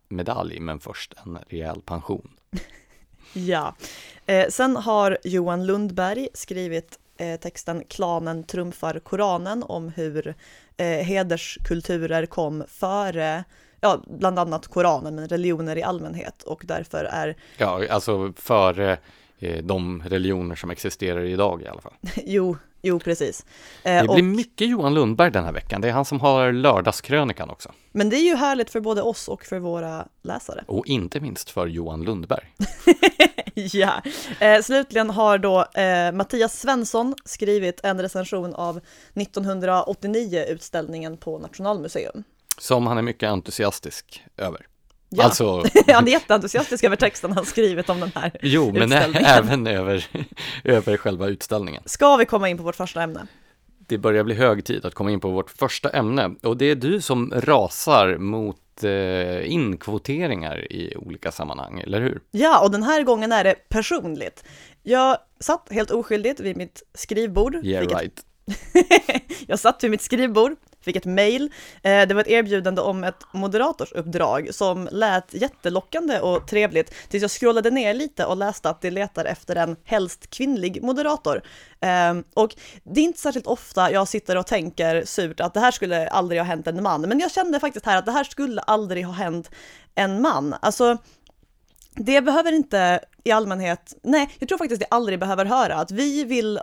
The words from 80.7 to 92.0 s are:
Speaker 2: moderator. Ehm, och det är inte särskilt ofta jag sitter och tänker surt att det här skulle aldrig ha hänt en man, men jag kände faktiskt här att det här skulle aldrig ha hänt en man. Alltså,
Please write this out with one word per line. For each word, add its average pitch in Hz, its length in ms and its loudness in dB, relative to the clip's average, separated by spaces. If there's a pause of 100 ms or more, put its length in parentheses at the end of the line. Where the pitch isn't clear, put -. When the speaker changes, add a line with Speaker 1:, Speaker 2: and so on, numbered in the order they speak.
Speaker 2:
moderator. 262 600 -2 (380)
Ehm, 175 440 2 (100)
och 214 200 2 (300)
det 214 160 0
är 311 40 4
inte 339 160 -2
särskilt 277 260 -4
ofta 185 460 0
jag 190 160 2
sitter 190 280 -2
och 185 100 -2
tänker 165 580 0
surt 165 360 -4
att 175 140 -2
det 208 60 0
här 247 100 6
skulle 175 380 -2
aldrig 175 320 0
ha 175 60 -2
hänt 165 200 -6
en 170 160 -4
man, 170 180 0
men 202 200 4
jag 359 120 -2
kände 349 280 0
faktiskt 262 260 -4
här 202 120 4
att 202 80 -2
det 233 60 -2
här 277 120 0
skulle 262 360 -6
aldrig 185 460 0
ha 180 60 -10
hänt 170 380 -6 (440)
en 196 280 0
man. 294 400 0
Alltså, 233 340 2 (1040)